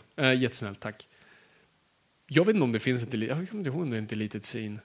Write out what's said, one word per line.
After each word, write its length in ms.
det. 120
Eh, 140
jättesnällt, 380
tack. 280
Jag 180
vet 100
inte 80
om 80
det 80
finns 240
ett 80
deli-, 160
jag 220
kommer 100
inte 100
ihåg 120
om 80
det 80
är 40
ett 100
litet 320
scene. 420